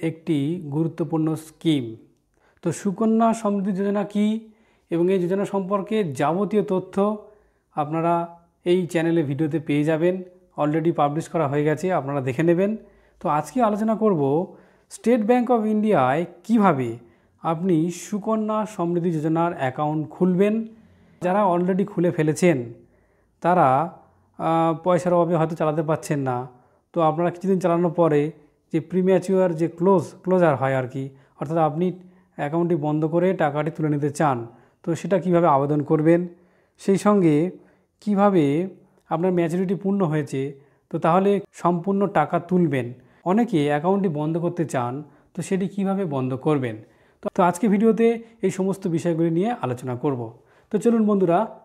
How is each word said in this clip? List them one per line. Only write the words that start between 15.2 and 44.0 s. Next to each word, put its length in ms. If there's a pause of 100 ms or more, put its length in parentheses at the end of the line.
ব্যাংক 300
অফ 140
ইন্ডিয়ায় 600 (200)
কিভাবে 540 (440)
আপনি 480
সুকন্যা 760
সমৃদ্ধি 460
যোজনার 460
অ্যাকাউন্ট 520
খুলবেন। 560 (560)
যারা 220
already 420
খুলে 240
ফেলেছেন 640 (680)
তারা, 580 (400)
আহ, 460
পয়সার 280
অভাবে 240
হয়তো 200
চালাতে 260
পারছেন 360
না। 280 (460)
তো 80
আপনারা 300
কিছুদিন 280
চালানোর 340
পরে 400 (400)
যে 80
প্রিম্যাচিওর 720
যে 140
ক্লোজ, 540
ক্লোজার 340
হয় 200
আর 120
কি, 200 (320)
অর্থাৎ 180
আপনি 340 (440)
অ্যাকাউন্টটি 400
বন্ধ 280
করে 300
টাকাটি 360
তুলে 180
নিতে 220
চান, 360 (380)
তো 100
সেটা 240
কিভাবে 280
আবেদন 360
করবেন, 460 (500)
সেই 180
সঙ্গে 540 (500)
কিভাবে 680 (400)
আপনার 240
ম্যাচুরিটি 420
পূর্ণ 280
হয়েছে, 580 (300)
তো 80
তাহলে 420 (120)
সম্পূর্ণ 540
টাকা 340
তুলবেন। 520 (320)
অনেকে 420
অ্যাকাউন্টটি 420